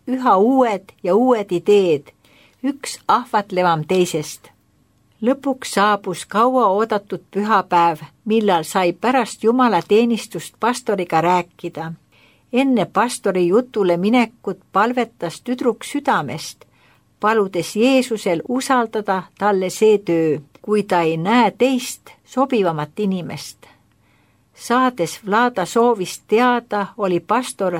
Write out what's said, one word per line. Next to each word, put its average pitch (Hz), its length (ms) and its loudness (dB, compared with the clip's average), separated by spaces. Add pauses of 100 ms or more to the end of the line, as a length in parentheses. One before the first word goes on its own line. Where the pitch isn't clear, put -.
üha 254 300 2
uued 233 560 2 (100)
ja 185 120 2
uued 233 360 2
ideed. 175 640 2 (500)
Üks - 440 -8
ahvatlevam 180 760 0
teisest. 175 640 -2 (760)
Lõpuks 262 540 -2
saabus 202 500 -2
kauaoodatud 220 1080 0
pühapäev, 185 680 0 (260)
millal 208 380 2
sai 180 300 0
pärast 233 500 -2
jumalateenistust 226 1160 0
pastoriga 196 640 -2
rääkida. 170 680 -2 (640)
Enne 247 320 2
pastori 190 640 0
jutule 190 500 2
minekut 220 640 -2 (120)
palvetas 226 680 -2
tüdruk 247 420 -4
südamest, 175 800 -4 (540)
paludes 196 560 0
Jeesusel 226 720 0
usaldada 226 760 -2 (160)
talle 196 300 0
see 214 280 4
töö, 165 400 0 (240)
kui 208 220 -2
ta 185 180 0
ei 160 160 0
näe 208 400 2
teist - 540 -2 (140)
sobivamat 190 760 -2
inimest. 190 580 -6 (960)
Saades 247 720 -2
Vlada 240 400 0
soovist 226 640 -2
teada, 233 600 0 (100)
oli 185 220 -2
pastor 202 600 -4